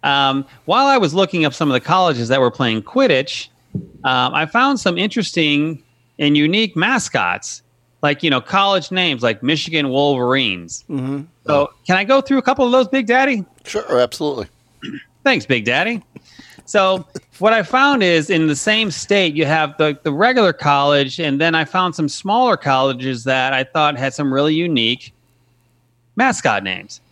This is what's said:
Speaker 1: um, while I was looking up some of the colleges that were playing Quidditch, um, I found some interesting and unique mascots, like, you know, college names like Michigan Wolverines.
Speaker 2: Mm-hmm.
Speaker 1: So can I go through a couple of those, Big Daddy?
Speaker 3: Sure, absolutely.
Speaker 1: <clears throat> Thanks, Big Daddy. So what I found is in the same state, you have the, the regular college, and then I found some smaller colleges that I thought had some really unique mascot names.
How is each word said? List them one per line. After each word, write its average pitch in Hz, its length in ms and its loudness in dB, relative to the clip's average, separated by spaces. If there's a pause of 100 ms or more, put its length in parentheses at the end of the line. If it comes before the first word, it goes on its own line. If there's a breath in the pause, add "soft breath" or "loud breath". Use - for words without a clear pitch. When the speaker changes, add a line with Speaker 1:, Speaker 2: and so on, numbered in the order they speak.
Speaker 1:
um, 139 420 0 (200 soft breath)
while 240 220 2
I 269 100 4
was 165 160 0
looking 180 320 0
up 135 80 0
some 151 160 -2
of 131 40 0
the 123 60 2
colleges 160 500 0
that 135 100 2
were 123 120 4
playing 110 320 -2
Quidditch, 185 680 0 (540)
um, 131 300 0
I 151 140 -2
found 254 320 0
some 175 180 -2
interesting 160 840 -2 (380)
and 147 180 2
unique 180 380 0
mascots, 160 880 -2 (400)
like, 147 220 -2
you 160 80 0
know, 127 100 0
college 196 500 0
names 170 320 -2
like 113 200 0
Michigan 151 460 -2
Wolverines. 127 1000 0
Speaker 2:
Mm-hmm. 139 320 -6 (240)
Speaker 1:
So 143 260 0 (160)
can 185 100 2
I 202 60 -2
go 262 180 2
through 269 180 -2
a - 40 -4
couple 262 220 2
of 240 60 0
those, 254 160 2
Big 262 200 -2
Daddy? 247 380 0 (200)
Speaker 3:
Sure, - 340 -2
absolutely. 127 480 -2 (360)
Speaker 1:
<clears throat> - 400 -18
Thanks, 247 220 0
Big 117 200 0
Daddy. 175 360 -2 (640 loud breath)
So 190 400 0 (340)
what 214 140 4
I 220 100 2
found 262 400 2
is 165 260 2
in 160 180 2
the 147 80 0
same 214 360 -2
state, 185 440 0
you 156 100 2
have 151 320 0
the, 151 260 0
the 151 100 -2
regular 214 400 2
college, 143 680 2
and 143 220 -2
then 165 140 2
I 156 100 0
found 185 300 -2
some 156 120 -2
smaller 220 500 0
colleges 131 680 -2
that 131 280 0
I 131 100 0
thought 147 340 0
had 135 160 -4
some 139 200 -2
really 147 220 2
unique 131 580 -2 (1000)
mascot 123 480 0
names. 95 380 -10 (100)